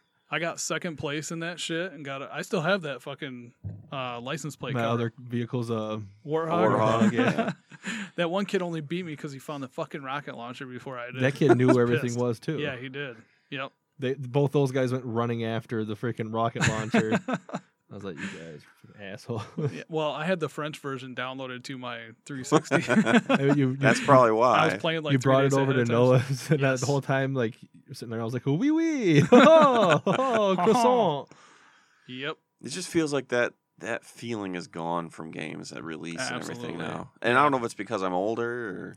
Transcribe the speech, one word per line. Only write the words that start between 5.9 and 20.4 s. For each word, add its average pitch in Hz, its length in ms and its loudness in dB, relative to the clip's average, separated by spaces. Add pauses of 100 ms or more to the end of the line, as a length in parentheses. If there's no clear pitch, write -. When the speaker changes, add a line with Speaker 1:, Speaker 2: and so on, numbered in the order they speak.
Speaker 2:
Warthog. 165 520 2 (320)
Speaker 3:
Warthog, - 40 4
Speaker 1:
yeah. 226 440 0
Speaker 2:
<laughs> - 600 -12
That 170 140 0
one 196 140 -2
kid 190 160 -2
only 170 200 -4
beat 170 240 -6
me 151 100 -10
'cause 147 160 -12
he 135 80 -14
found 143 240 -10
the 123 60 -8
fucking 160 320 -10
rocket 139 340 -8
launcher 120 300 -12
before 127 320 -12
I 120 140 -10
did. 127 100 -6
Speaker 1:
That 131 140 2
kid 147 200 6
knew 123 100 6
Speaker 2:
<laughs> - 0 -
I - 20 6
was 127 100 8
Speaker 1:
where 120 60 6
everything 120 260 2
Speaker 2:
pissed. 120 100 -4
Speaker 1:
was, 120 220 0
too. 160 180 -6
Speaker 2:
Yeah, 143 160 -4
he 127 140 -12
did. 135 260 -10 (360)
Yep. 139 200 -8 (280)
Speaker 1:
They, 131 160 -2
both 143 360 0
those 139 200 2
guys 131 200 0
went 127 140 -4
running 117 400 -2
after 113 400 -4
the 104 100 -6
freaking 113 380 -6
rocket 117 340 0
launcher. 110 560 0
Speaker 2:
<laughs> - 60 -8 (600)
Speaker 1:
I - 60 -16
was 98 80 -12
like, 92 140 -10
"You 85 80 -10
guys 82 380 -14
are - 240 -20
fucking 104 140 -20
assholes." 104 420 -8 (140)
<laughs> 151 160 -2
Speaker 2:
Yeah, 147 140 -10
well, 156 240 -2
I 147 140 -6
had 180 160 -2